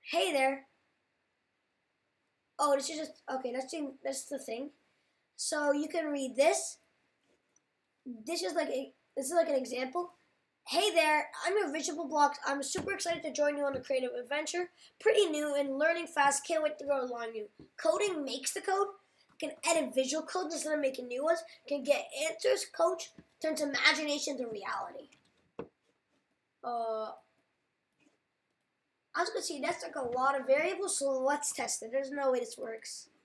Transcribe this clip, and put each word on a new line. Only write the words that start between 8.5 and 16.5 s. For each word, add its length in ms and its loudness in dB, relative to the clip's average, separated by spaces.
like 160 0
a, 220 -4
this 100 -2
is 60 -2
like 160 4
an 60 2
example. 600 -2
"Hey 240 4
there, 400 4
I'm 120 2
your 140 2
Visual 380 -4
Blocks. 360 4
I'm 200 -2
super 300 -4
excited 280 -4
to 80 -4
join 260 2
you 80 -2
on 120 -2
a 40 -4
creative 340 -2
adventure. 580 -4
Pretty 280 6
new 280 0
and 240 0
learning 300 2
fast. 360 4
Can't 200 0